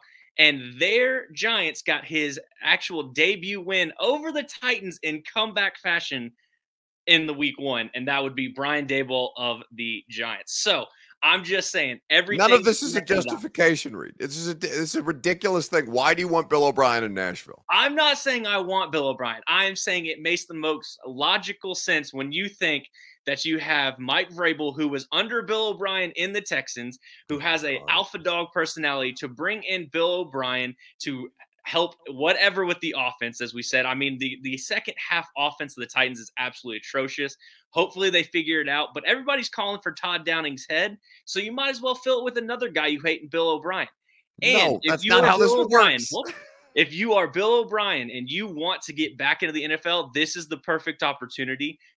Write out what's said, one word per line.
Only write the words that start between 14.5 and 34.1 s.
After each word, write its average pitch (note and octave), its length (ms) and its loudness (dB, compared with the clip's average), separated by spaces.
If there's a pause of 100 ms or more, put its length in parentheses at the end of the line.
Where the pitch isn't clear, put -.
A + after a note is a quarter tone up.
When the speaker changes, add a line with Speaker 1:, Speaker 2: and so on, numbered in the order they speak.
Speaker 2:
this D#3+ 180 -8
is D#3 240 -4
a D#4 80 -2
ridiculous E3+ 640 0
thing. D3+ 200 0
Why C3 260 4
do E3+ 60 -2
you F3+ 60 0
want E3 240 0
Bill D3 140 6
O'Brien A#2+ 400 4
in G2+ 100 -4
Nashville? F#2 560 -6
Speaker 1:
I'm B3 240 4
not D4 240 4
saying A#3+ 300 -2
I G3+ 100 2
want F#3 320 0
Bill D3 160 0
O'Brien. A#2+ 400 -2
I F#3 200 4
am G3 100 -2
saying F3+ 300 -2
it D#3+ 140 -6
makes E3+ 260 0
the E3+ 80 -14
most D#3 520 -4
logical F3+ 680 -2
sense D#3 360 -2
when C3+ 200 -6
you F#3+ 160 -2
think D#3 400 -2 (360)
that C#3 200 -2
you D#3+ 140 0
have D3 420 0
Mike D3+ 300 0
Vrabel, D#3 440 -2
who D3+ 140 0
was C#3 240 -4
under A3 300 -2
Bill A3 260 -2
O'Brien F#3+ 480 -2
in F#3 160 -2
the G3+ 80 -2
Texans, B2+ 580 -6 (300)
who D3 100 -2
has D#3+ 240 0
a C#3 160 -2
Speaker 2:
God. - 100 -10
Speaker 1:
alpha F#3 300 0
dog E3+ 340 -2
personality, C#3+ 600 -2
to C3 160 -10
bring E3 340 -6
in F3+ 300 -4
Bill F3 300 2
O'Brien B2+ 520 -4 (280)
to C3 260 -8 (360)
help E3+ 320 0 (140)
whatever F3+ 540 2
with F3 140 -2
the E3 180 -4
offense, B2 440 -4
as A#2 120 -6
we A#2+ 80 -8
said. B2+ 240 0
I B2+ 80 0
mean, C3+ 260 -2